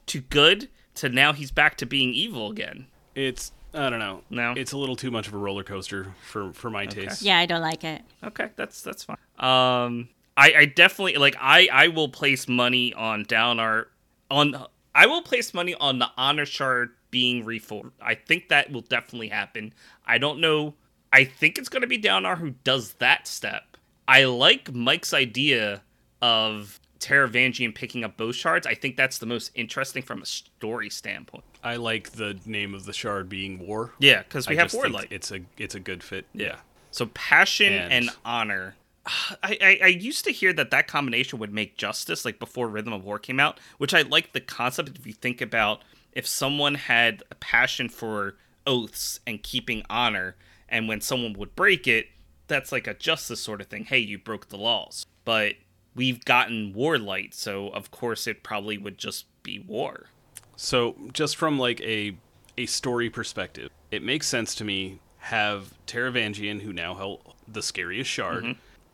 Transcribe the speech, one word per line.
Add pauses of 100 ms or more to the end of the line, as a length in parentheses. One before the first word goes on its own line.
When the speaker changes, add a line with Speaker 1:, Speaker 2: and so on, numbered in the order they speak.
Speaker 1:
to
good (280)
to
now
he's
back
to
being
evil
again. (280)
Speaker 2:
It's, (200)
I
don't
know.
Speaker 1:
No?
Speaker 2:
It's
a
little
too
much
of
a
roller
coaster (100)
for,
for
my
Speaker 1:
Okay.
Speaker 2:
taste.
Speaker 3:
Yeah,
I
don't
like
it. (220)
Speaker 1:
Okay,
that's,
that's
fine. (220)
Um, (280)
I,
I
definitely,
like,
I,
I
will
place
money
on
Dalinar, (440)
on, (280)
I
will
place
money
on
the
Honor
Shard (200)
being
reformed. (100)
I
think
that
will
definitely
happen. (340)
I
don't
know. (380)
I
think
it's
gonna
be
Dalinar
who (140)
does
that
step. (300)
I
like
Mike's
idea (400)
of (220)
Taravangian
picking
up
both
shards.
I
think
that's
the
most
interesting
from
a
story
standpoint. (220)
Speaker 2:
I
like
the
name
of
the
shard
being
War.
Speaker 1:
Yeah,
'cause
we
Speaker 2:
I
Speaker 1:
have
Speaker 2:
just
think
Speaker 1:
Warlight.
Speaker 2:
it's
a, (180)
it's
a
good
fit.
Speaker 1:
Yeah.
Speaker 2:
Yeah. (360)
Speaker 1:
So
passion
and
Speaker 2:
And (140)
Speaker 1:
honor. (120)
<sighs> (360)
I,
I,
I
used
to
hear
that
that
combination
would
make
Justice,
like,
before
Rhythm
of
War
came
out, (200)
which
I
like
the
concept
if
you
think
about (300)
if
someone
had
a
passion
for (300)
oaths
and
keeping
honor, (320)
and
when
someone
would
break
it, (380)
that's
like
a
Justice
sort
of
thing.
Hey,
you
broke
the
laws. (200)
But (420)
we've
gotten
Warlight,
so
of
course
it
probably
would
just (160)
be
war. (500)
Speaker 2:
So (180)
just
from,
like,
a, (420)
a
story
perspective, (200)
it
makes
sense
to
me (180)
have (120)
Taravangian,
who
now
held (140)
the
scariest
shard,
Speaker 1:
Mm-hmm. (420)